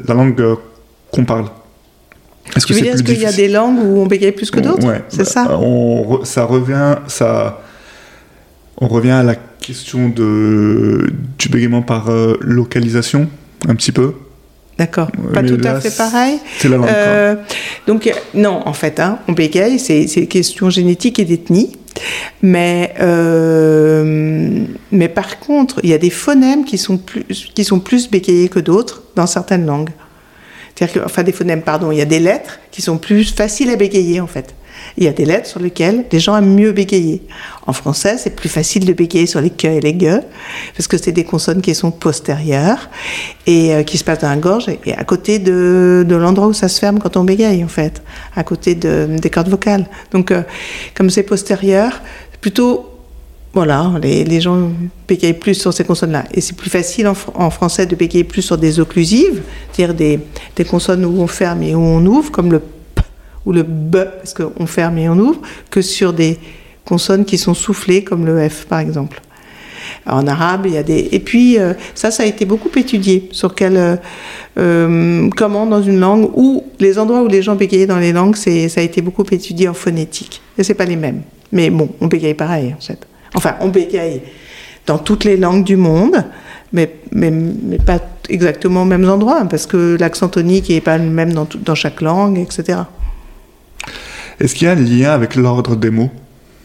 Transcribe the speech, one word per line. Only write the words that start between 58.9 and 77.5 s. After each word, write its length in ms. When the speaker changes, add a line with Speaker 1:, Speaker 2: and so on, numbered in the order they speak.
Speaker 2:
c'est-à-dire 220
des, 240
des 100
consonnes 380
où 160
on 80
ferme 360
et 100
où 80
on 240
ouvre, 260
comme 200
le 80
p 60
ou 80
le 100
b, 340
parce 160
qu'on 340
ferme 300
et 100
on 100
ouvre, 220
que 100
sur 300
des 260
consonnes 400
qui 140
sont 160
soufflées, 500
comme 220
le 240
f, 160
par 140
exemple. 420
En 220
arabe, 380
il 80
y 40
a 60
des, 300
et 60
puis, 380
euh, 160
ça, 160
ça 120
a 20
été 180
beaucoup 340
étudié, 540
sur 240
quel, 220
euh, 180
euh, 800
comment 280
dans 160
une 160
langue, 380
ou 300
les 180
endroits 240
où 60
les 120
gens 140